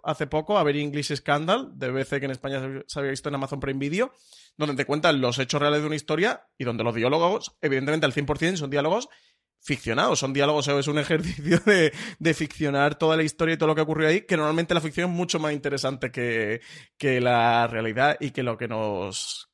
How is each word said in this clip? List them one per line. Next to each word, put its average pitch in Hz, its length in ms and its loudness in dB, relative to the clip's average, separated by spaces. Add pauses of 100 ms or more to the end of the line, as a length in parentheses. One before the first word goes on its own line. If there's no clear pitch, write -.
hace 151 240 -4
poco, 156 320 0
A 180 40 4
Very 147 180 2
English 147 340 -4
Scandal, 160 640 -2
de 131 100 -4
B 123 40 -2
B 131 140 -2
C, 143 140 -2
que 135 40 -6
en 139 80 -4
España 135 280 -6
se, 135 260 -8
se - 120 -10
había 139 120 -2
visto 135 180 -6
en 143 60 -4
Amazon 135 260 -6
Prime 135 180 -4
Video, 165 360 -2 (420)
donde 151 200 -2
te 135 100 0
cuentan 151 340 2
los 120 180 0
hechos 139 220 -2
reales 147 200 2
de 151 60 -2
una 156 100 -4
historia 160 500 -2 (100)
y 139 80 -8
donde 117 200 -2
los 117 100 0
diálogos, 156 640 0
evidentemente 147 460 0
al 131 80 -2
cien 147 100 0
por 143 140 -2
cien, 180 180 0
son 147 140 -6
diálogos 160 400 0 (520)
ficcionados, 139 560 0
son 135 140 -2
diálogos, 139 360 2
es 143 200 0
un 147 100 0
ejercicio 160 680 0
de, 180 260 6 (260)
de 160 160 2
ficcionar 147 600 0
toda 160 240 2
la 160 60 4
historia 160 320 0
y - 20 -2
todo 156 80 2
lo 156 80 4
que 156 80 2
ocurrió 156 260 2
ahí, 190 140 4
que 180 160 0
normalmente 160 340 0
la 170 80 2
ficción 165 300 -2
es 175 40 -2
mucho 175 240 -2
más 151 140 -2
interesante 135 580 -4
que, 117 520 -2 (340)
que 131 240 0
la 120 460 4
realidad 113 540 0
y 143 100 -4
que 135 120 -6
lo 120 140 -2
que 117 120 -6
nos 104 840 -6